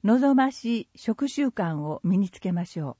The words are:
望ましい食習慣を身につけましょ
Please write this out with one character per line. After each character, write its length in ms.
望 300
ま 160
し 320
い 120
食 340
習 200
慣 300
を 260
身 140
に 100
つ 120
け 120
ま 140
し 140
ょ 200